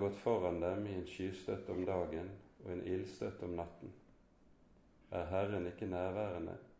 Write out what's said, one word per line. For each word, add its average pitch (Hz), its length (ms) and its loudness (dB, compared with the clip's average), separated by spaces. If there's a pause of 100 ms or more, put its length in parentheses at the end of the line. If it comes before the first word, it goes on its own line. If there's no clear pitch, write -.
gått 101 180 2
foran 90 400 4
dem 98 240 2
i 101 140 -2
en 90 100 -6
skystøtt 95 640 -2
om 90 140 2
dagen 90 420 0 (320)
og - 140 -8
en 90 100 -4
ildstøtt 95 560 -2
om 87 160 -2
natten. 85 320 -6 (1200)
Er 90 220 0
Herren 98 400 2
ikke 98 180 -4
nærværende? 90 680 0 (220)